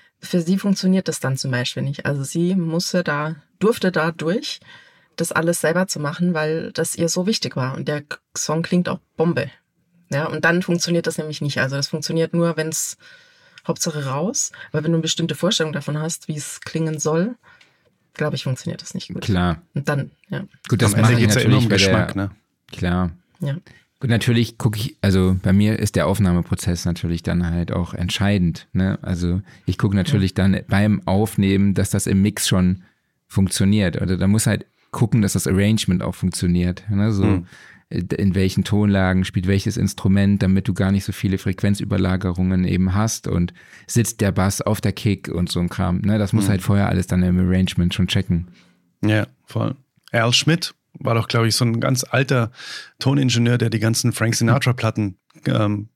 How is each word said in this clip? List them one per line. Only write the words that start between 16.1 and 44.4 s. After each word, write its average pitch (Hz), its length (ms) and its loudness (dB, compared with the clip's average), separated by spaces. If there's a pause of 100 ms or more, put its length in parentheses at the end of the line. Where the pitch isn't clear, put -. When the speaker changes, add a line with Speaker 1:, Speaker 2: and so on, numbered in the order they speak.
Speaker 1:
wie 156 80 -6
es - 260 -12
klingen 160 360 -4
soll, 165 380 0 (760)
glaube 151 200 -2
ich, 135 100 -4
funktioniert - 380 -4
das - 120 -16
nicht - 180 -10
gut. - 100 -8
Speaker 2:
Klar. 87 400 0 (120)
Speaker 1:
Und 143 140 -4
dann, 139 220 -2 (180)
ja. - 160 -8 (240)
Speaker 2:
Gut, - 140 2
das 107 120 2
Speaker 3:
Am 110 60 2
Ende - 20 4
Speaker 2:
mache 120 100 6
ich 117 80 4
Speaker 3:
geht's 110 160 4
ja 123 60 2
immer 127 180 4
Speaker 2:
natürlich 120 60 4
Speaker 3:
um - 20 2
Speaker 2:
bei 101 80 2
der 95 100 4
Speaker 3:
Geschmack, 92 300 2
ne? 98 140 -4 (420)
Speaker 2:
Klar. 90 380 0 (300)
Speaker 1:
Ja. 143 140 -4 (460)
Speaker 2:
Gut, 123 100 -2
natürlich 117 480 2
gucke 107 220 0
ich, - 220 -6
also 92 400 4
bei 95 100 2
mir 104 260 4
ist - 160 -2
der 80 140 2
Aufnahmeprozess 90 800 0
natürlich 85 360 -2
dann 87 260 0
halt 85 220 -2
auch 87 240 -4
entscheidend, 92 800 0
ne? 92 300 0
Also 87 400 -2 (240)
ich 92 120 -2
gucke 101 160 0
natürlich 95 420 2
Speaker 1:
Ja. 95 120 4
Speaker 2:
dann 95 180 2
beim 101 400 2
Aufnehmen, 98 680 2
dass 95 160 0
das 101 180 -2
im 95 140 4
Mix - 260 0
schon 90 340 2 (460)
funktioniert. 98 720 2
Oder 92 160 0
da 92 100 0
muss 107 220 2
halt - 180 0 (240)
gucken, 113 320 2
dass - 120 0
das 92 120 -2
Arrangement 95 560 2
auch 87 140 -4
funktioniert, 87 720 0
ne? 104 220 2
So, 98 120 0
Speaker 3:
Hm. 95 220 2 (460)
Speaker 2:
in 87 440 0
welchen 95 260 2
Tonlagen 95 600 2
spielt 92 240 -4
welches 98 280 0
Instrument, 98 680 2
damit 95 240 2
du 92 60 0
gar 98 180 2
nicht 98 120 0
so - 60 -8
viele 95 280 -2
Frequenzüberlagerungen 92 1300 0
eben 92 300 2
hast 107 320 -2
und 87 260 0 (340)
sitzt - 340 0
der 101 120 2
Bass 98 300 0